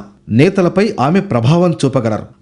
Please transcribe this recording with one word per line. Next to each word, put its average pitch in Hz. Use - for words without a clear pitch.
నేతలపై 185
ఆమె 156
ప్రభావం 170
చూపగలరు. 120